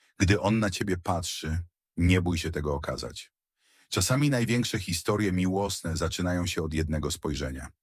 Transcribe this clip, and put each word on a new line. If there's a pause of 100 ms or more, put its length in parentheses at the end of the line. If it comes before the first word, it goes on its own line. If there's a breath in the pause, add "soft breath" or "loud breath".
(180 soft breath)
gdy
on
na
ciebie
patrzy, (340)
nie
bój
się
tego
okazać. (600 soft breath)
Czasami
największe
historie
miłosne
zaczynają
się
od
jednego
spojrzenia. (140)